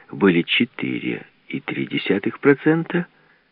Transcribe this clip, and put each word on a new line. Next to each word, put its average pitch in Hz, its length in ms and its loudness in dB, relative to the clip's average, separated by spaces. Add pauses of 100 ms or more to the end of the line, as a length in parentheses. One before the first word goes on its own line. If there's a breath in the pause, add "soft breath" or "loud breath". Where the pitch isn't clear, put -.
(120 soft breath)
были 90 300 4
четыре 62 840 -4 (220)
и - 140 -8
три - 260 -6
десятых - 540 -4
процента 160 680 2 (440)